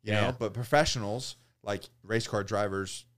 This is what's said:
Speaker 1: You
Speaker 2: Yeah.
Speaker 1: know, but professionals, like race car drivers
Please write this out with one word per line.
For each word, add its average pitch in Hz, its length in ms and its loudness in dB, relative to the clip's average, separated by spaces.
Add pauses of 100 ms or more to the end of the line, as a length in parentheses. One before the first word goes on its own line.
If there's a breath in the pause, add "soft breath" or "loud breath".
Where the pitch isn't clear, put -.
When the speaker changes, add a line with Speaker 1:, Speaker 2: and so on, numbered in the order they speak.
Speaker 1:
You 107 100 0
Speaker 2:
Yeah. 104 140 4
Speaker 1:
know, 127 120 0
but 107 140 -2
professionals, 120 800 0 (280 soft breath)
like 101 200 -2 (200)
race 113 240 0
car 104 160 0
drivers 98 640 -2 (120)